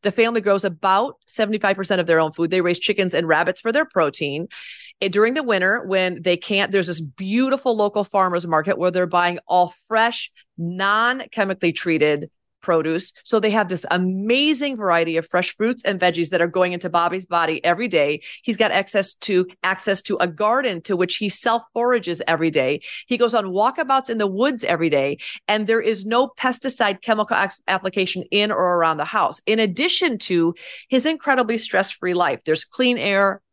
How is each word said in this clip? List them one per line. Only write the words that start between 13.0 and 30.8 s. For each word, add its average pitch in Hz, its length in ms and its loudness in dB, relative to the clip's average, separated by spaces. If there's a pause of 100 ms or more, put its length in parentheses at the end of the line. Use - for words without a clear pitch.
So 226 160 0
they 214 120 2
have 208 180 2
this 180 240 -6
amazing 240 840 0
variety 170 420 0
of 165 100 -6
fresh 180 260 -2
fruits 240 300 -2
and 190 160 -2
veggies 170 300 0
that 175 100 0
are 170 80 2
going 180 240 2
into 175 180 -6
Bobby's 175 360 0
body 165 380 -2
every 175 220 0
day. 151 360 0 (200)
He's 220 140 -4
got - 160 0
access 196 420 -2
to, 185 320 0 (160)
access 190 400 -2
to 208 140 -4
a 180 100 0
garden 208 560 0
to 190 140 -2
which 180 220 0
he 208 100 -2
self-forages 233 1000 -2
every 160 240 2
day. 143 300 0 (260)
He 240 120 -2
goes 233 180 2
on 208 80 2
walkabouts 254 680 0
in 226 80 -2
the 208 80 0
woods 220 380 -2
every 165 260 0
day, 139 280 0 (280)
and 214 220 0
there 226 140 2
is 202 240 -2
no 240 200 2
pesticide 247 760 -2
chemical 214 340 0
ex-, - 320 -2
application 185 640 -2
in 208 180 2
or 180 280 2
around 160 180 2
the 151 80 -4
house. - 420 -2
In 220 140 2
addition 233 600 0
to 170 340 0 (340)